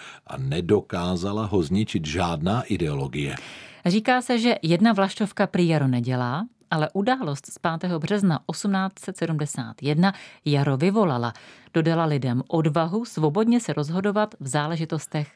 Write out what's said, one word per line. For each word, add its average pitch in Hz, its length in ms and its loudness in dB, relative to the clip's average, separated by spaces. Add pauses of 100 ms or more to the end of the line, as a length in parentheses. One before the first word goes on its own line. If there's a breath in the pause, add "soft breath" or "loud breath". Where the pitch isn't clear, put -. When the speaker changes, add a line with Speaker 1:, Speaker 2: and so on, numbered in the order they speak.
(280 loud breath)
Speaker 1:
a 143 100 -10
nedokázala 101 1080 0
ho 95 180 2
zničit 92 420 0
žádná 85 560 0
ideologie. 71 720 -4 (500 loud breath)
Speaker 2:
Říká 220 360 2
se, 240 180 0
že 233 220 2
jedna 170 320 4
vlaštovka 196 540 0
prý 175 200 2
jaro 151 200 4
nedělá, 123 580 0 (260)
ale 156 220 0
událost 196 520 -2
z - 140 -16
pátého 165 400 -2
března 185 460 2
osmnáct 190 540 -2
set - 180 -10
sedmdesát 147 640 -4
jedna 160 320 2 (320 loud breath)
jaro 143 320 2
vyvolala. 156 560 2 (400 loud breath)
Dodala 165 320 2
lidem 131 420 0
odvahu 165 580 0
svobodně 214 540 2
se 156 140 -6
rozhodovat 196 640 -2
v 135 80 -8
záležitostech 151 880 -2